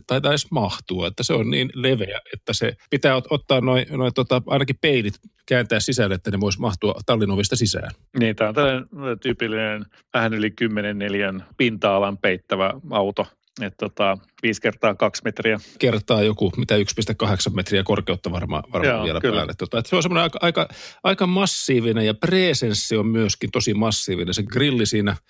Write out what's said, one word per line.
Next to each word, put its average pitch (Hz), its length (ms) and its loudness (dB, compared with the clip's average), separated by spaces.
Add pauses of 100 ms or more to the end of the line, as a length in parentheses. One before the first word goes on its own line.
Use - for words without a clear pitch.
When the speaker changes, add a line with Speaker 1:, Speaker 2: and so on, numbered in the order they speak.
Speaker 1:
taita 143 220 0
edes 147 220 -2
mahtua, 98 560 -2
että - 160 -6
se - 100 0
on 113 160 0
niin 127 240 0
leveä, 117 480 0 (120)
että 107 200 -6
se 110 200 -2 (160)
pitää 139 260 4
ot-, 127 140 -2
ottaa 139 320 2
noi, 127 280 2
noi 127 220 0
tota, 127 360 2
ainakin 139 340 0
peilit 123 320 2 (320)
kääntää 117 340 2
sisälle, 110 360 2
että 92 160 -6
ne 98 80 -2
vois 101 200 0
mahtua 104 360 -2 (100)
tallin 110 260 2
ovista 101 240 0
sisään. - 360 -2 (280)
Speaker 2:
Niin, 113 160 2
tää 107 140 0
on 107 60 -8
tällainen 135 300 2 (360)
tyypillinen 110 640 -2 (280)
vähän 113 200 0
yli 107 180 0
kymmenen 104 480 -2
neliön 101 440 -2 (140)
pinta-alan 101 600 2
peittävä 95 560 0 (180)
auto. 101 360 0 (340)
Et 98 160 -6
tota, 98 400 0 (260)
viisi 113 180 0
kertaa 107 340 0
kaksi - 300 0
metriä. 110 320 0 (220)
Speaker 1:
Kertaa 110 440 2
joku, 104 340 2
mitä 123 180 2
yksi 104 200 0
piste 110 180 -2
kahdeksan 101 420 0
metriä 95 280 0
korkeutta 98 480 -2
varma-, 82 320 -4 (100)
varmaan 120 220 2
Speaker 2:
Joo, 107 100 -4
Speaker 1:
vielä 82 160 -2
Speaker 2:
kyllä. 117 140 0
Speaker 1:
päälle. 78 220 -2
Tota, 104 220 -4
et 120 60 -6
se - 100 -2
on 170 80 2
semmoinen 170 200 0
aika, 165 180 -4
aika, 170 260 0 (360)
aika 190 240 2
massiivinen 123 800 2
ja 107 80 2
presenssi 135 840 0
on 104 100 2
myöskin 110 440 0
tosi 110 220 0
massiivinen. 98 600 0
Se 107 100 -2
grilli 123 420 0
siinä 101 300 0 (140)